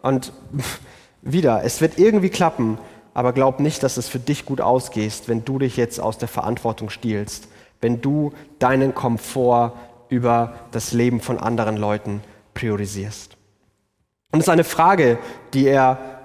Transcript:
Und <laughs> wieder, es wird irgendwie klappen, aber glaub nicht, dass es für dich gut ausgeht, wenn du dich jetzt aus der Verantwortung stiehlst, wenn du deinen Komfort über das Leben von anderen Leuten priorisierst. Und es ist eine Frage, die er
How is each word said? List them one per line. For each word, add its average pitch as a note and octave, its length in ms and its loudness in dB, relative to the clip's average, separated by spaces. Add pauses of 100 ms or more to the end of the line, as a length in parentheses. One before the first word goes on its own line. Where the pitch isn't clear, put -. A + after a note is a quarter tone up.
Und C3+ 280 0 (460)
<laughs> - 460 -20
wieder, C#3 400 2
es - 180 -2
wird D#3+ 160 0
irgendwie G3 320 6
klappen, A#2 480 0 (380)
aber B2 180 0
glaub C3+ 260 2
nicht, D3 220 0
dass C3 160 -2
es A#2+ 100 -6
für C3 120 -8
dich D3 260 -4
gut C3+ 160 -4
ausgeht, A2 640 -2
wenn A#2 180 -4
du C3+ 140 -4
dich C3 180 -2
jetzt A#2 240 -2
aus A2 200 -4
der A#2+ 80 -4
Verantwortung A2 640 -6
stiehlst, G#2 560 -6 (340)
wenn A#2+ 180 0
du C#3+ 320 0 (280)
deinen C3+ 340 2
Komfort A#2+ 800 0 (360)
über A#2+ 440 0 (180)
das - 200 -6
Leben A#2 280 2
von A#2 200 -4
anderen A2 380 -2
Leuten G#2 440 -4 (320)
priorisierst. G#2 840 -6 (920)
Und D#3 80 4
es D#3+ 60 2
ist F3+ 80 4
eine E3 100 6
Frage, D#3+ 540 4 (360)
die C3+ 120 2
er C3 320 4 (280)